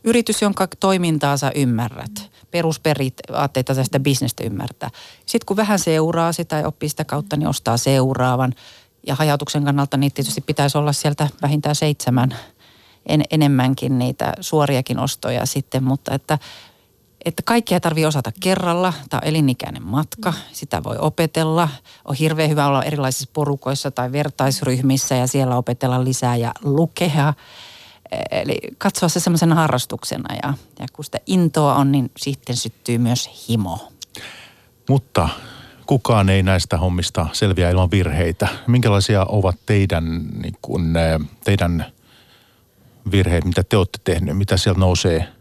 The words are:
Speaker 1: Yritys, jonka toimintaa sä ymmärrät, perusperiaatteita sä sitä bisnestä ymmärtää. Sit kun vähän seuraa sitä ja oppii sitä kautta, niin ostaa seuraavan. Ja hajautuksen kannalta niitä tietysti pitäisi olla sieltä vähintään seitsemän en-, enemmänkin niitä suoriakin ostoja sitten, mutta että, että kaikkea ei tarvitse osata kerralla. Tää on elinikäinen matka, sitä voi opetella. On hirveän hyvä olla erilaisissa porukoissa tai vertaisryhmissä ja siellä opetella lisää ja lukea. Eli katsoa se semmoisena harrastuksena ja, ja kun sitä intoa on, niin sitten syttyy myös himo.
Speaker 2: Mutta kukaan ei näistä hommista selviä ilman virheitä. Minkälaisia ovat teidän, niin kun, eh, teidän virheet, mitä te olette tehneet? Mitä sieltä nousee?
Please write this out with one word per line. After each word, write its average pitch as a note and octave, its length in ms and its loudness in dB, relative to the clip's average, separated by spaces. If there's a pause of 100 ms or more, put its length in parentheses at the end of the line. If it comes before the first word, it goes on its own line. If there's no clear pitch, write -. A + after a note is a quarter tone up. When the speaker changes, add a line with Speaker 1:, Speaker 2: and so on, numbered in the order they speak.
Speaker 1:
Yritys, A3+ 380 2
jonka G3 260 0 (120)
toimintaa E3 580 2
sä C#3 180 -2
ymmärrät, - 760 -2 (200)
perusperiaatteita C#3+ 1200 -2
sä C3 100 0
sitä C#3 160 -2
bisnestä C3 440 -2
ymmärtää. - 460 -8 (360)
Sit - 180 -2
kun G3 140 -2
vähän G#3 220 2
seuraa E3 540 0
sitä E3 260 -4
ja D3 80 -2
oppii D3+ 220 -6
sitä D#3 160 -6
kautta, D3 320 -4
niin D3+ 100 0
ostaa A#2+ 300 -2
seuraavan. B2+ 760 2 (540)
Ja C#3 80 -2
hajautuksen D3 480 0
kannalta C#3+ 340 0
niitä C#3 180 2
tietysti C3 260 -4
pitäisi C#3+ 360 0
olla D3 160 2
sieltä D3 340 0 (140)
vähintään D3 340 0
seitsemän C3 600 0 (680)
en-, D3+ 260 2
enemmänkin C3+ 680 2
niitä B2 400 -2
suoriakin C#3+ 600 0
ostoja B2+ 460 -4
sitten, C3 380 -4
mutta C3 300 -2
että, C#3+ 260 -2 (880)
että - 200 -6
kaikkea A#3 300 2
ei F3+ 60 2
tarvitse D#3 260 0
osata C3 320 -2
kerralla. F#3 540 0 (160)
Tää C#3 140 -2
on - 40 -2
elinikäinen D3 560 0
matka, D#3 500 -4 (180)
sitä - 320 -6
voi A2 160 -6
opetella. D#3+ 680 0 (360)
On C3+ 100 -4
hirveän D#3 340 2
hyvä D3 180 2
olla C#3 160 2
erilaisissa C3 500 -4
porukoissa C#3 580 -4
tai B2 200 -4
vertaisryhmissä C3+ 1040 0
ja B2 120 2
siellä B2+ 300 0
opetella B2+ 460 0
lisää B2+ 320 0
ja A#2 160 -2 (120)
lukea. D3 680 2 (1000)
Eli - 260 -2 (200)
katsoa F#3 320 0
se F3 100 0
semmoisena E3 360 4
harrastuksena - 880 -2
ja, C#3 100 -4 (260)
ja - 140 -10
kun D3+ 120 -16
sitä - 120 -10 (100)
intoa D#3 480 2
on, C#3 160 4
niin C3+ 260 0
sitten - 380 -6
syttyy A#2 420 -4
myös A#2+ 320 0 (200)
himo. G#2 420 -4 (960)
Speaker 2:
Mutta F#2+ 400 2 (560)
kukaan A2 440 2
ei F#2+ 140 4
näistä F#2 340 2
hommista F2+ 560 -2
selviä F2+ 360 2
ilman F#2 220 4
virheitä. E2+ 560 0 (200)
Minkälaisia G#2 580 4
ovat F#2+ 300 2 (100)
teidän, F2 400 2 (360)
niin - 200 -6
kun, E2 360 0
eh, E2 220 2 (240)
teidän F2 420 2 (1300)
virheet, F2 340 2
mitä F2 180 0
te G#2+ 140 2
olette F2+ 260 0
tehneet? E2+ 340 0
Mitä G2 200 2
sieltä F2+ 220 2
nousee? F2 480 2 (140)